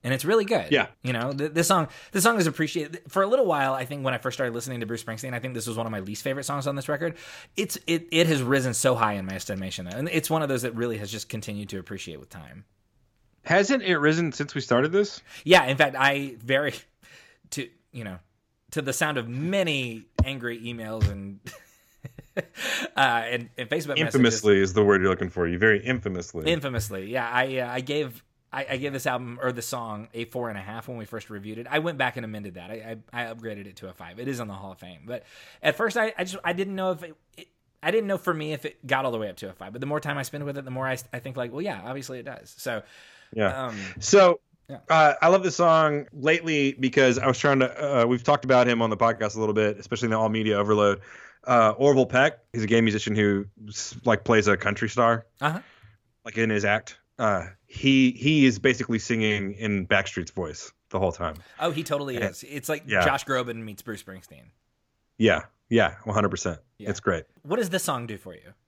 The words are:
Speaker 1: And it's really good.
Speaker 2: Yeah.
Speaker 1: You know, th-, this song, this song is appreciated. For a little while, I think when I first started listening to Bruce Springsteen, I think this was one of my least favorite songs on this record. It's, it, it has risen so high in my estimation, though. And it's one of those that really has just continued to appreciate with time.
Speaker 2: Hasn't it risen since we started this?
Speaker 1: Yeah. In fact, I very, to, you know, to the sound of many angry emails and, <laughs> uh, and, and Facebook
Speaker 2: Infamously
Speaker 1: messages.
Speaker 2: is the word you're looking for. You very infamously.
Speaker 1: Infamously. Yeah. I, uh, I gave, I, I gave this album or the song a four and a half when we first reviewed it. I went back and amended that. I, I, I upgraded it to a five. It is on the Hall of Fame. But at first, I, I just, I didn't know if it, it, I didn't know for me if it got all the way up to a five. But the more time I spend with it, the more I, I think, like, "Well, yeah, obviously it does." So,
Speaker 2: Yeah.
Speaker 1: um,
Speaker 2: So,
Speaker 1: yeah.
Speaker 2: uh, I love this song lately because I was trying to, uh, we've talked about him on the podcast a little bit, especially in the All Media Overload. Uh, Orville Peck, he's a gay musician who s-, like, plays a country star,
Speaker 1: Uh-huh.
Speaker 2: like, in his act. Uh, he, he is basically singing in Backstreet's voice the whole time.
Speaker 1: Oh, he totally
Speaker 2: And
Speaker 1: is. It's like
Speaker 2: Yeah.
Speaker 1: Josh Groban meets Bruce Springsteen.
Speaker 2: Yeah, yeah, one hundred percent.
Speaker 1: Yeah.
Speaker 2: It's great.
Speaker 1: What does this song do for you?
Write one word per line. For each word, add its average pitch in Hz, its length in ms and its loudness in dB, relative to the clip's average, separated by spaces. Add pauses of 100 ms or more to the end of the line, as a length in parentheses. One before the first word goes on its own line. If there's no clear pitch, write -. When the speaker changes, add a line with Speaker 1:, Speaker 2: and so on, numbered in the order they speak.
Speaker 1:
And 127 120 -2
it's 131 100 -4
really 202 220 2
good. - 240 0
Speaker 2:
Yeah. 120 160 6 (160)
Speaker 1:
You 127 100 -4
know, 120 220 -2
th-, 147 180 -6
this 165 160 2
song, 175 200 4 (240)
this 190 100 0
song 220 180 4
is 165 60 4
appreciated. 156 640 -4
For 196 140 0
a 196 40 4
little 254 180 4
while, 139 300 2
I 131 100 -4
think 139 180 -8
when 131 120 0
I - 20 -4
first 123 180 -4
started 123 200 -2
listening 120 260 -6
to 110 60 -6
Bruce 113 180 -6
Springsteen, 117 300 -10
I 117 60 -6
think 127 120 -8
this 113 140 -6
was 113 100 -6
one 113 80 -4
of 110 80 -6
my 101 80 -6
least 101 240 -10
favorite 135 200 -4
songs 143 220 -4
on 139 80 -2
this 139 140 -6
record. 160 300 -4 (360)
It's, 196 220 -2 (100)
it, 165 240 -2
it 165 160 4
has 147 160 2
risen 127 300 2
so 123 220 2
high 110 180 2
in 95 140 -6
my 95 80 -6
estimation, 95 500 -8
though. 92 140 -8
And 151 100 -4
it's 160 220 -2
one 160 100 2
of 147 80 -2
those 127 140 0
that 117 120 -4
really 113 220 -2
has 104 160 -8
just 107 160 -10
continued 104 400 -8
to 98 100 -10
appreciate 90 400 -12
with - 120 -20
time. 78 340 -18 (800)
Speaker 2:
Hasn't 202 380 2
it 185 160 2
risen 156 340 2
since - 220 -8
we 135 80 -4
started 131 280 2
this? 202 300 -2 (240)
Speaker 1:
Yeah. 160 220 6
In 135 100 0
fact, 135 220 2
I 139 400 0
very, 135 340 0 (800)
to, 135 180 -8 (240)
you 120 120 -12
know, 92 160 -12 (500)
to 156 100 -4
the 135 140 -4
sound 151 240 0
of 113 100 -6
many 139 800 -4 (180)
angry 123 360 -6
emails 113 500 -4
and, 98 340 -12
<laughs> - 920 -18
uh, - 60 -4 (540)
and, 120 640 0
and 123 100 -8
Facebook 147 300 -2
Speaker 2:
Infamously 113 560 4
Speaker 1:
messages. 95 160 4
Speaker 2:
is 92 40 -10
the 104 100 6
word 98 180 6
you're 95 80 4
looking 92 200 -2
for. 87 160 -2
You 87 120 -2
very 107 260 4
infamously. 98 680 -4
Speaker 1:
Infamously. 110 600 -6
Yeah. 120 200 -4
I, 127 280 0
uh, 120 120 -4
I 127 100 -4
gave, 135 420 -6 (300)
I, 135 180 -8
I 135 80 -2
gave 139 140 -4
this 135 140 -6
album 123 340 -4
or 127 120 -2
the 117 100 -8
song 113 520 -8
a 117 120 -8
four 120 220 -6
and 104 100 -8
a 98 40 -10
half 110 260 -12
when 123 80 -10
we 113 80 -10
first 110 260 -12
reviewed 107 280 -12
it. 120 120 -12
I 151 100 2
went 156 180 -6
back 127 180 0
and 117 80 -8
amended 104 300 -10
that. 90 160 -14
I, 110 280 -12 (140)
I, 120 120 -6
I 113 100 -10
upgraded 107 320 -12
it 92 100 -20
to 95 120 -16
a 90 40 -16
five. 87 260 -18
It 123 100 -8
is 123 120 -6
on 110 80 -8
the 101 60 -12
Hall 98 180 -14
of 90 60 -20
Fame. 87 280 -20
But 120 180 -12 (380)
at 151 140 2
first, 214 200 -2
I, 220 220 0
I 185 60 -2
just, 185 200 -10
I 170 80 0
didn't 190 220 -4
know 190 180 -2
if 170 100 -8
it, 160 120 -16 (220)
it, 165 120 -20 (340)
I 160 80 0
didn't 214 180 0
know 196 100 -2
for 175 160 -2
me 151 180 -6
if 143 120 -10
it - 220 -12
got 135 180 0
all 127 80 0
the 113 60 -4
way 107 120 -4
up 87 60 -16
to 98 120 -12
a 92 40 -12
five. 98 200 -16
But 123 80 -12
the 135 60 -6
more 147 140 -2
time 139 180 -4
I 135 40 -4
spend 147 220 -8
with 139 140 -8
it, 135 60 -12
the 131 60 -14
more 131 160 -4
I, 127 120 -2 (140)
I 127 80 -10
think, 127 160 -12
like, 120 140 -6
"Well, 143 120 -8
yeah, 160 200 -6
obviously 127 360 -10
it 113 60 -14
does." - 340 -16
So, 113 240 -6 (500)
Speaker 2:
Yeah. 123 340 0
Speaker 1:
um, 110 120 -8 (220)
Speaker 2:
So, 185 400 6 (280)
Speaker 1:
yeah. 139 100 -14 (120)
Speaker 2:
uh, 156 320 6
I 165 60 6
love 190 160 6
this 175 120 -2
song 160 560 4
lately 151 600 2
because 131 460 4
I 135 80 -2
was 127 120 2
trying 139 220 4
to, 127 420 2
uh, - 20 6
we've 120 180 2
talked 147 220 2
about 123 240 6
him 117 140 2
on 113 80 2
the 104 80 -2
podcast 113 380 2
a 110 40 -4
little 107 140 2
bit, 104 240 2
especially 117 280 -4
in 113 40 0
the 110 80 2
All 110 100 2
Media 107 300 2
Overload. 104 420 4 (440)
Uh, 117 340 6
Orville 135 260 6
Peck, 135 360 2 (120)
he's 113 120 -2
a - 20 -2
gay 113 160 6
musician 107 340 2
who 101 300 4 (220)
s-, - 360 -12
like, 113 200 4
plays 110 220 6
a 98 120 6
country 101 320 -2
star, 117 340 2 (160)
Speaker 1:
Uh-huh. 160 200 -2 (680)
Speaker 2:
like, 110 100 -8
in 113 140 2
his 104 160 0
act. 104 320 -2 (200)
Uh, 101 280 2 (200)
he, 135 460 4
he 147 320 2
is 113 140 4
basically 123 400 0
singing 107 560 -2
in 101 320 -2
Backstreet's 98 460 0
voice - 380 -8 (200)
the 95 80 -4
whole 92 140 0
time. 78 240 -6 (220)
Speaker 1:
Oh, 165 120 -2
he 156 120 -6
totally 139 340 -4
Speaker 2:
And 104 100 -4
Speaker 1:
is. 95 200 -10
It's 139 220 -10
like 151 180 -4
Speaker 2:
Yeah. 98 180 2
Speaker 1:
Josh 139 200 2
Groban 123 320 -2
meets 110 240 -14
Bruce 107 220 -12
Springsteen. 87 420 -20 (720)
Speaker 2:
Yeah, 92 240 4 (260)
yeah, 110 260 2 (100)
one 104 100 -6
hundred 104 160 2
percent. 90 280 -6 (200)
Speaker 1:
Yeah. 104 120 -8
Speaker 2:
It's - 100 -4
great. 85 240 -2 (180)
Speaker 1:
What 185 140 -4
does 220 140 -2
this 180 140 -2
song 123 220 -4
do 107 100 -10
for 90 180 -16
you? - 200 -20 (140)